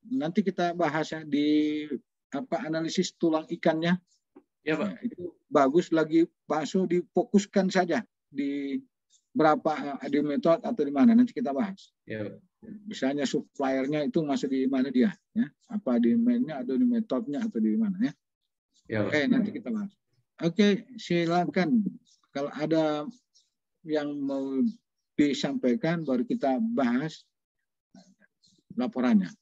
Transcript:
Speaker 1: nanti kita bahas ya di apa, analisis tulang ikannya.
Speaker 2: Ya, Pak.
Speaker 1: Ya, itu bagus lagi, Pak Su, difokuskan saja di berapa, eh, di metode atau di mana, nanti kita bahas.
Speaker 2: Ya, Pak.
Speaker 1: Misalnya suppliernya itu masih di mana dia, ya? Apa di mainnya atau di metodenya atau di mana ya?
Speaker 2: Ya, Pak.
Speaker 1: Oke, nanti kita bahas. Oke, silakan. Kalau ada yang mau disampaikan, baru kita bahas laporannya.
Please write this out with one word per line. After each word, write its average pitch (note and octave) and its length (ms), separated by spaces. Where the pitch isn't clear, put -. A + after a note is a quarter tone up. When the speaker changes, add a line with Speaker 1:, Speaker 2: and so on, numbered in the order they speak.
Speaker 1:
nanti E3 400
kita F3+ 320
bahas D#3 320
ya D#3+ 160
di D3+ 560
apa, C#3+ 320
analisis D#3+ 560
tulang D#3+ 320
ikannya. E3+ 480
Speaker 2:
Ya, - 160
Pak. - 160
Speaker 1:
Ya, - 160
itu - 240
bagus C#3+ 400
lagi, D#3+ 320
Pak D3+ 160
Su, F#3 240
difokuskan F#3 800
saja F3 320
di C#4 480
berapa, D3 640
eh, C3+ 80
di D3 160
metode D3 400
atau F#3+ 240
di C#3 80
mana, C#3 160
nanti A#3+ 240
kita C#3 160
bahas. C3+ 400
Speaker 2:
Ya, G#2+ 240
Pak. - 80
Speaker 1:
Misalnya C3+ 640
suppliernya C3+ 800
itu C3+ 160
masih C#3+ 240
di C3 240
mana C3+ 240
dia, B2 160
ya? B2+ 160
Apa C3 240
di A#2 160
mainnya B2 480
atau B2+ 160
di B2 80
metodenya B2 560
atau A2+ 160
di A2 160
mana F3+ 240
ya? C4 160
Speaker 2:
Ya, A2 160
Pak. G2 80
Speaker 1:
Oke, D3+ 160
nanti - 240
kita - 240
bahas. - 180
Oke, G3+ 240
silakan. E3+ 880
Kalau C#3 240
ada D3+ 560
yang D3+ 400
mau C3+ 400
disampaikan, C#3+ 880
baru B2+ 160
kita B2+ 400
bahas B2 640
laporannya. A#3+ 640